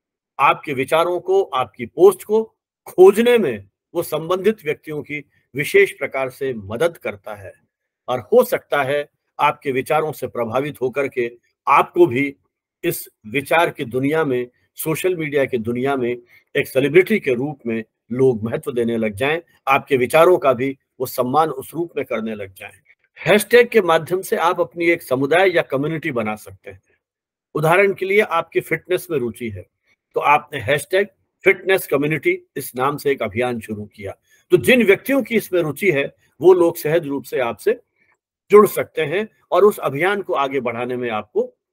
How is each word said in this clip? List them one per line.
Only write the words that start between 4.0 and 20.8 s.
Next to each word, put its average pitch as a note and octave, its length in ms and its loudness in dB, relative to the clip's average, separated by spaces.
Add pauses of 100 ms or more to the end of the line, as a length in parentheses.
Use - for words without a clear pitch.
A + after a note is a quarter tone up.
संबंधित F3+ 600 -2
व्यक्तियों D3 380 -8
की D3 220 -12 (300)
विशेष E3 380 2
प्रकार C3+ 380 -6
से C3+ 240 -8
मदद A2+ 420 -4
करता G#2+ 380 -12
है G2 180 -16 (560)
और B2 120 -4
हो A#3 240 4
सकता D3 380 -2
है C#3+ 260 -4 (300)
आपके D3 340 0
विचारों D3+ 400 -2
से - 140 -10
प्रभावित A#2+ 540 -6
होकर C3 280 -4
के A#2+ 220 -4 (360)
आपको E3+ 400 4
भी C#3 300 -2 (480)
इस E3 240 -6 (180)
विचार C#3+ 440 0
की D3 140 -10
दुनिया C3+ 400 -2
में, B2 220 -2 (280)
सोशल F3 420 -4
मीडिया D3 280 -2
की B2 140 -2
दुनिया B2 380 -2
में B2 200 -2 (400)
एक C#3+ 120 0
सेलिब्रिटी D#3+ 520 2
के C3 140 -2
रूप C3+ 320 -4
में A2+ 180 -6 (280)
लोग B2+ 300 0
महत्व C#3 300 -6
देने A#2 240 -2
लग A2 180 -4
जाएं, C#3+ 260 -2 (280)
आपके C3+ 280 0
विचारों D#3+ 420 4
का C#3 140 2
भी C3 260 -4 (220)